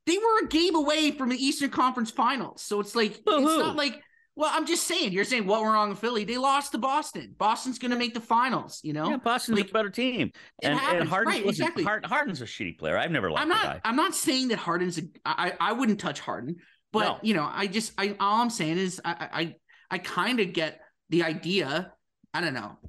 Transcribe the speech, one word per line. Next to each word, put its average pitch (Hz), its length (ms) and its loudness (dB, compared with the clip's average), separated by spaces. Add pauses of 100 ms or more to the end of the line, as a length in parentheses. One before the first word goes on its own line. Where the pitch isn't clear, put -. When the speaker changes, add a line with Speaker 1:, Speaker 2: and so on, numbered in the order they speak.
Speaker 1:
They 359 120 4
were 440 260 4
a - 40 -6
game 339 280 4
away 302 340 2
from 262 200 -2
the 254 140 0
Eastern 277 260 0
Conference 254 420 0
Finals. 233 500 0
So 208 160 -2
it's 202 160 -4
like, 226 180 2
it's - 80 -16
Speaker 2:
Boo-hoo. 311 380 4
Speaker 1:
not - 160 0
like, 285 260 -2 (340)
well, 294 180 0
I'm 311 140 0
just 330 200 0
saying, 330 260 0
you're 190 120 2
saying 233 220 0
what 214 160 4
went 220 100 4
wrong 214 180 4
in 190 60 -6
Philly. 226 280 -2
They 226 120 -4
lost 277 360 2
to 294 60 -2
Boston. 269 600 -2
Boston's 233 400 0
gonna 247 180 -2
make 240 160 -2
the 233 80 -6
finals, 226 600 0
you 151 100 -8
know? 151 160 -2
Speaker 2:
Yeah, 285 80 0
Boston's 233 440 0
Speaker 1:
Like, 196 100 -2
Speaker 2:
a - 20 -20
better 220 160 2
team. 233 380 -2
Speaker 1:
it - 80 -8 (280)
Speaker 2:
And, 143 100 2
and 147 60 2
Speaker 1:
happens. 175 300 0
Speaker 2:
Harden's, 196 280 0
Speaker 1:
Right, 202 100 -2
Speaker 2:
listen, - 160 0
Speaker 1:
exactly. 226 220 0
Speaker 2:
Hard-, 208 200 -2
Harden's 208 380 -2
a - 20 -10
shitty 90 340 -8
player. 80 200 0
I've 151 120 0
never 110 200 0
liked 139 120 0
Speaker 1:
I'm 311 60 -2
Speaker 2:
the 349 60 2
Speaker 1:
not, 427 100 2
Speaker 2:
guy. - 180 -4
Speaker 1:
I'm 226 140 0
not 339 180 2
saying 262 340 0
that 214 100 -2
Harden's 175 400 -2
a, 151 40 -4 (220)
I, 175 340 -2
I 190 140 0
wouldn't 233 280 2
touch 151 200 -4
Harden, 120 360 -6 (360)
but, 214 120 2
Speaker 2:
No. 156 180 0
Speaker 1:
you 220 100 2
know, 151 180 0
I 202 160 -4
just, 214 300 -4
I, 202 240 -2
all 208 220 4
I'm 240 80 2
saying 165 260 0
is 185 300 -2
I, 170 60 -2
I, 156 280 -6
I, 165 140 -4 (380)
I 185 60 -2
kinda 202 460 0
get 165 380 -4 (260)
the 170 140 4
idea. 165 720 0 (400)
I 165 80 0
don't 156 100 0
know. 104 240 -8 (120)